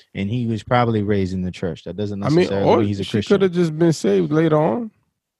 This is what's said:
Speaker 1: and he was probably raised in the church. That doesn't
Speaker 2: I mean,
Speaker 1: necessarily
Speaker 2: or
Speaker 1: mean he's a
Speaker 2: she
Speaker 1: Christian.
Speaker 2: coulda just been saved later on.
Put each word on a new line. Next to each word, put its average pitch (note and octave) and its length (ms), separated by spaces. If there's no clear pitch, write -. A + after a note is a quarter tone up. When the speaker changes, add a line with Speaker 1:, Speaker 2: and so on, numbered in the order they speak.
Speaker 1:
and G2 160
he A#2+ 180
was A2 160
probably A#2 400
raised G2 300
in F#2 80
the F2+ 100
church. E2+ 320
That F2 140
doesn't G2+ 260
Speaker 2:
I C3+ 60
mean, D#3 80
Speaker 1:
necessarily C#3+ 320
Speaker 2:
or G#3+ 80
Speaker 1:
mean G#3+ 100
he's - 140
a - 20
Speaker 2:
she - 80
Speaker 1:
Christian. G3+ 280
Speaker 2:
coulda F#3+ 140
just E3+ 240
been E3+ 160
saved F#3 380
later D#3 260
on. G#3+ 340